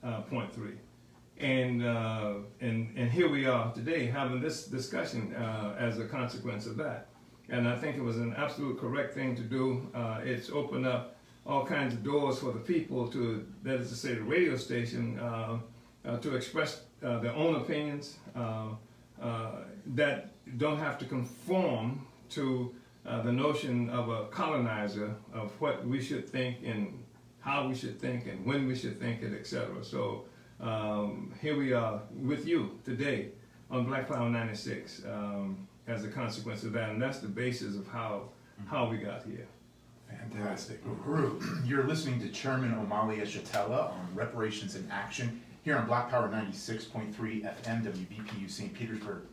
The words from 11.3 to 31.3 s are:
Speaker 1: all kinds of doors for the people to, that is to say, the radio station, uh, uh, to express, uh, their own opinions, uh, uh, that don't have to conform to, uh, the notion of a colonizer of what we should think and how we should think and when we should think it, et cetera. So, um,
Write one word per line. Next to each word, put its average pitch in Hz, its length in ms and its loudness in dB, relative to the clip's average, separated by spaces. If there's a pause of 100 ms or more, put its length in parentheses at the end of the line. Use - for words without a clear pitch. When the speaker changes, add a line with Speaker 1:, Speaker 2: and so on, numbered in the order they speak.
Speaker 1:
all 139 200 4
kinds 139 280 2
of 110 100 -2
doors 139 360 4
for 131 120 0
the 117 80 -2
people 131 480 2
to, 113 380 0 (180)
that 131 160 2
is 120 100 -4
to 117 60 -6
say, 120 200 -2
the 110 60 -2
radio 143 360 6
station, 117 640 0
uh, 117 400 -2 (460)
uh, 117 120 -2
to 139 180 -2
express, - 460 0 (240)
uh, 120 140 2
their 117 140 0
own 156 220 6
opinions, 147 640 -2 (180)
uh, 110 340 -2 (520)
uh, 117 300 -2 (340)
that 139 460 2 (260)
don't 151 220 2
have 175 180 0
to 135 80 -4
conform 127 1000 2 (240)
to, 127 440 0 (320)
uh, 117 160 0
the 120 100 4
notion 127 600 4
of 120 180 2
a 110 160 0
colonizer 110 920 0 (180)
of 107 180 -4 (100)
what 143 260 0
we 131 140 2
should 123 260 -2
think 127 380 -2
and 104 360 -2 (380)
how 143 260 0
we 131 100 0
should 117 260 -6
think 123 260 -2
and 95 180 -6
when 135 220 2
we 127 80 2
should - 240 -4
think 117 220 0
it, 110 120 -2
et - 140 -8
cetera. - 380 -2
So, - 400 -2 (340)
um, 107 720 -2 (100)